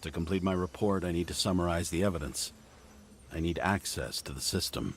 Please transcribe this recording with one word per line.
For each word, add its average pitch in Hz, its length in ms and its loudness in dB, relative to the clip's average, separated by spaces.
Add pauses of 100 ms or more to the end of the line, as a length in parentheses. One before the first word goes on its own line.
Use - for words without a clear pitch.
To 82 100 -6
complete 85 320 0
my 95 100 2
report, 92 500 2
I 87 80 0
need 85 160 0
to - 60 -6
summarize 87 560 2
the 85 140 2
evidence. 85 500 0 (800)
I 82 60 -4
need 82 200 0
access 82 640 0
to - 100 -8
the 67 80 -8
system. - 560 -2